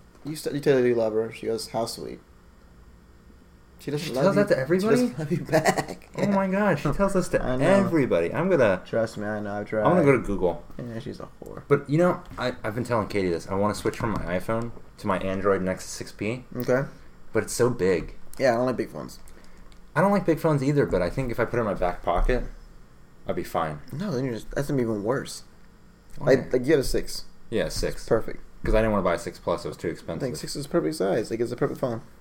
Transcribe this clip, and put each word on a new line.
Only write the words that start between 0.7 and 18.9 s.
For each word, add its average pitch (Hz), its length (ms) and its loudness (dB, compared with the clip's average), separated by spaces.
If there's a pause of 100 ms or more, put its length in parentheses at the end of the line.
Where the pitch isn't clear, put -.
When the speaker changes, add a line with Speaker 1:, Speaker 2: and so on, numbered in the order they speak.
Speaker 1:
her 123 100 4
you 120 60 4
love 113 200 2
her. 113 200 0
She - 140 -8
goes, 110 220 -4
"How 117 180 -2
sweet." 64 320 -10 (1600)
She - 120 -8
doesn't 147 160 -4
Speaker 2:
She 120 60 -4
Speaker 1:
love 131 100 2
Speaker 2:
tells 196 140 4
Speaker 1:
you. 202 80 6
Speaker 2:
that - 100 2
to - 40 4
everybody? 185 360 2
Speaker 1:
She 247 60 6
doesn't 240 180 -2
love 156 140 -4
you 170 100 0
back. - 720 0
Speaker 2:
Oh - 100 0
my 196 200 2
gosh, 190 360 2
she 147 100 2
tells 196 200 2
this 185 160 2
to - 140 2
Speaker 1:
<laughs> - 0 -
I 127 140 0
know. 135 80 2
Speaker 2:
everybody. 151 680 4
I'm 165 160 0
gonna 110 360 4
Speaker 1:
Trust 113 320 -2
me, 104 100 -6
I 107 140 -4
know. 104 140 -6
I've 104 120 -4
tried. 110 160 0
Speaker 2:
I'm 143 80 6
gonna 175 140 6
go 139 80 8
to 120 60 4
Google. 92 440 0 (140)
Speaker 1:
Yeah, 117 220 -10
she's - 200 -10
a - 80 -12 (160)
whore. - 240 -14
Speaker 2:
But, 143 220 2
you 147 80 2
know, 175 240 4 (160)
I, 127 160 -2 (100)
I've 107 120 -4
been 120 100 -2
telling 107 240 0
Katie 98 200 0
this. 82 200 -2
I 98 60 -2
wanna 101 200 2
switch - 220 -2
from 113 140 -2
my 90 100 -2 (180)
iPhone 117 320 -2 (280)
to - 80 -6
my 95 100 2
Android 95 440 2
Nexus 92 280 -2
six - 240 -10
P. 120 320 -6 (100)
Speaker 1:
Okay. 123 280 0 (500)
Speaker 2:
But 110 100 2
it's - 100 -8
so 120 160 4
big. 92 460 0 (240)
Speaker 1:
Yeah, 127 140 4
I - 20 2
don't 123 120 0
like 123 100 -2
big 110 120 -4
phones. 71 300 -12 (760)